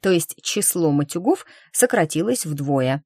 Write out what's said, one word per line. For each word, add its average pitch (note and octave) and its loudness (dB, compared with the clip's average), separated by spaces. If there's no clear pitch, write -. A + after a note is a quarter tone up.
То G3 2
есть E3+ 0
число F3 0
матюгов D3+ 0
сократилось G#3 0
вдвое. C#3 -2